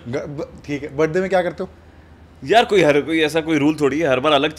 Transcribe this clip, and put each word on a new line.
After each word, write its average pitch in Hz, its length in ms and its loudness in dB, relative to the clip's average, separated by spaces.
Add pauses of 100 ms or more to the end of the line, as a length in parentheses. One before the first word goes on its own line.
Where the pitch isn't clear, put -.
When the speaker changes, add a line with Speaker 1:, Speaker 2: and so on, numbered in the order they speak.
Speaker 1:
ग-, 123 80 -8
ब-, - 500 -12
ठीक 143 160 -6
है, 135 140 -12
बर्थडे 160 240 0
में 190 80 -4
क्या 180 140 0
करते 175 200 -6
हो? 185 60 -10 (760)
Speaker 2:
यार, 208 200 4
कोई 214 180 2
हर, 147 180 4
कोई 160 200 -2
ऐसा 156 200 0
कोई 160 180 0
रूल 151 220 2
थोड़ी 143 200 0
है, 165 80 0
हर 127 120 2
बार 151 120 2
अलग, 147 260 2